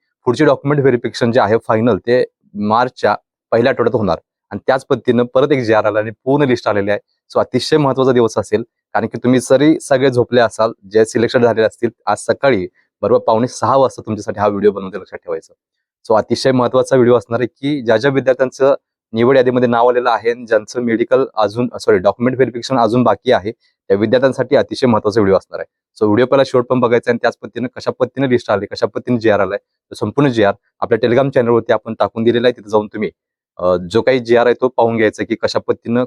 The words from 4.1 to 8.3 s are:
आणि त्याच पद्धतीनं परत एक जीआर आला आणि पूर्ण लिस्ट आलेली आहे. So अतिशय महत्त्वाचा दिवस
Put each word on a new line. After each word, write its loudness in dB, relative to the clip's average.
आणि -12
त्याच 0
पद्धतीनं 0
परत 0
एक -2
जीआर 2
आला -2
आणि -4
पूर्ण 0
लिस्ट -2
आलेली -2
आहे. -2
So 0
अतिशय -2
महत्त्वाचा 0
दिवस 0